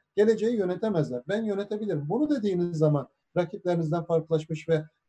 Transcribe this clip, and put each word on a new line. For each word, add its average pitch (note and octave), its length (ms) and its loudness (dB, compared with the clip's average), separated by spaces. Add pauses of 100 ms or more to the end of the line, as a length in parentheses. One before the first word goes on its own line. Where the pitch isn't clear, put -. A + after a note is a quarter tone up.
(160)
geleceği G#3+ 400 4
yönetemezler. F3+ 720 0
Ben G#3+ 160 -2
yönetebilirim. G3+ 680 -4
Bunu C#4 200 0
dediğiniz F#3 480 0
zaman D3+ 300 2 (300)
rakiplerinizden E3+ 680 -2
farklılaşmış D#3+ 640 -2
ve D#3 140 2 (260)